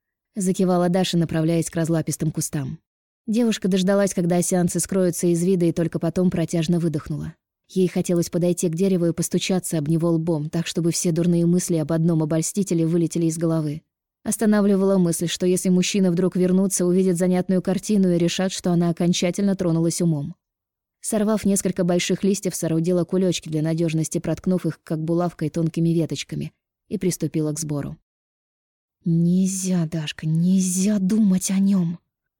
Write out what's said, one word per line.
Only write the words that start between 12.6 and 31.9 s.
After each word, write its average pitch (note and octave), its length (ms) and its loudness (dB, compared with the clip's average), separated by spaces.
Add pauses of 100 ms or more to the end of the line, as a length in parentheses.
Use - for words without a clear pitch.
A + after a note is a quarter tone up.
вылетели E3+ 420 0
из D#3+ 100 -2
головы. D#3+ 460 -2 (400)
Останавливала G3+ 720 2
мысль, E3+ 300 0
что - 180 -4
если F#3 240 2
мужчины F3+ 420 2
вдруг F3 240 0
вернутся, F#3 500 2
увидят F3+ 320 2
занятную F#3 440 2
картину F#3+ 500 0
и E3+ 60 2
решат, E3+ 340 0
что - 200 -2
она E3+ 180 2
окончательно F3+ 640 0
тронулась E3 460 0
умом. D#3+ 340 -2 (640)
Сорвав G#3+ 460 -2
несколько G3 380 0
больших F3 400 0
листьев, F#3+ 320 -2
соорудила E3 480 0
кулёчки F#3 460 -2
для D#3 120 -2
надёжности, D#3+ 580 -2
проткнув E3 460 -2
их, D#3 180 -4
как D#3 180 -6
булавкой, E3+ 480 -2
тонкими E3 400 0
веточками, D3+ 640 -4 (380)
и G#3+ 100 -6
приступила D#3 540 -2
к D3 60 -8
сбору. D3 380 -6 (1080)
"Нельзя, F3+ 840 0
Дашка, D#3 360 -6
нельзя F#3 720 2
думать F#3+ 500 2
о G3 80 0
нём", F#3+ 400 2 (420)